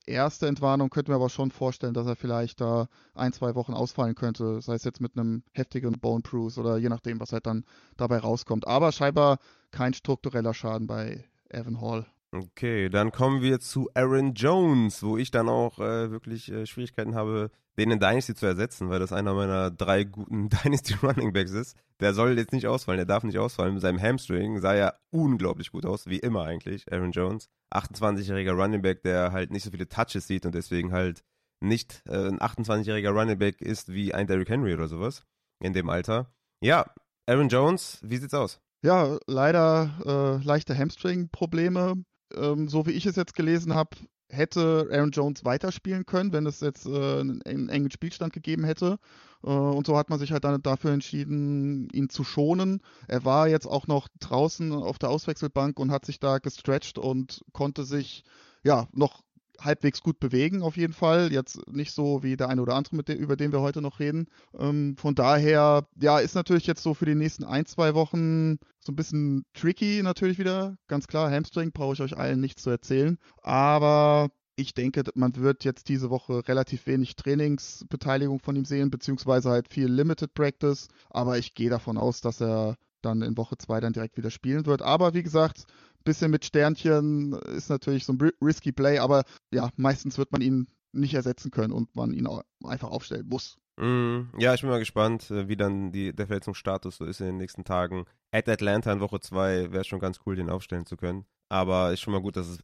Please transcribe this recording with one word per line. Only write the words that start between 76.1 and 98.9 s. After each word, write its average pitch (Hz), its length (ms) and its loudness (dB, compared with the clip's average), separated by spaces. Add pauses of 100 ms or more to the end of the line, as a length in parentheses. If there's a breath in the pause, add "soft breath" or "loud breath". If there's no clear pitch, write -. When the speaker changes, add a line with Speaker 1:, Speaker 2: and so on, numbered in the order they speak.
Speaker 1:
relativ 131 400 -2
wenig 131 300 0
Trainingsbeteiligung 139 1200 -2
von 139 160 -4
ihm 139 80 0
sehen, 139 260 0
beziehungsweise 131 600 0
halt 120 180 2
viel 131 240 0
Limited 151 420 0
Practice. 143 540 0 (220 soft breath)
Aber 123 280 -2
ich - 160 -4
gehe 117 160 -2
davon 113 280 -2
aus, 120 240 -2
dass 117 180 -4
er 110 380 0 (240)
dann 110 200 -2
in 113 140 -4
Woche 113 220 -4
zwei 113 240 -4
dann 117 100 0
direkt 110 240 -6
wieder 113 160 -4
spielen 147 340 -2
wird. 143 160 4
Aber 165 320 4
wie 175 100 0
gesagt, 156 420 2 (380 soft breath)
bisschen 156 280 2
mit 151 140 2
Sternchen 151 880 2
ist - 360 -8
natürlich 139 360 0
so 135 80 0
ein 131 80 0
ri-, 160 200 6
risky 147 300 2
Play, 139 280 4
aber 135 240 6 (300 loud breath)
ja, 123 220 0
meistens 135 420 0
wird 139 140 -2
man 135 100 0
ihn 127 260 2 (240)
nicht 139 220 0
ersetzen 127 380 -2
können 110 220 0
und 117 220 -4
man 120 180 -2
ihn 123 140 -2
au-, - 140 -8 (220)
einfach 123 260 -10
aufstellen 107 380 -8
muss. 123 300 -8 (200)
Speaker 2:
Mhm. 120 600 0
Ja, 120 160 4
ich 123 80 0
bin 135 80 -2
mal 120 100 2
gespannt, 110 520 0
äh, 98 160 -4
wie 104 80 -4
dann 98 360 -2
die, 95 220 -4
der 101 140 -6
Verletzungsstatus 98 720 -6
so - 80 -8
ist 92 160 -8
in 95 60 -4
den 92 100 -4
nächsten 92 260 -10
Tagen. 90 420 -4 (260 soft breath)
At 113 180 0
Atlanta 107 420 0